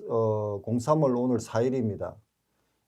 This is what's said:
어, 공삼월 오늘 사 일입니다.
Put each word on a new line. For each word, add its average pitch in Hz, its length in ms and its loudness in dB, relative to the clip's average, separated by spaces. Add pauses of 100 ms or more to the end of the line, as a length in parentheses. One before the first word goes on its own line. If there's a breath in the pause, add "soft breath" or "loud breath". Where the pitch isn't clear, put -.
(100)
어, 107 520 0
공삼월 127 540 2
오늘 123 240 2
사 113 220 -2
일입니다. 104 540 -2 (720)